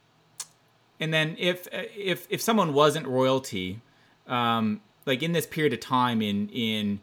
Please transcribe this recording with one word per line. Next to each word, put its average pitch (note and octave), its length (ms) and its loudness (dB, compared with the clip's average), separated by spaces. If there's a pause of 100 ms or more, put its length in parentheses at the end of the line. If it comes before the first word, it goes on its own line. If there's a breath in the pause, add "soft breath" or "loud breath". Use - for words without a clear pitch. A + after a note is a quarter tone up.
(1000)
and D#3+ 140 -2
then D#3 260 0
if, F3+ 320 -2
if, F#3+ 580 -4
if - 120 -2
someone G3 320 2
wasn't D3+ 340 4
royalty, B2+ 720 0 (480 soft breath)
um, A#2 540 0 (240)
like, - 180 0
in E3 80 -2
this D#3+ 160 -2
period D3+ 240 0
of A#2 80 -4
time B2 420 2
in, G#2 280 -2
in, G#2+ 540 -2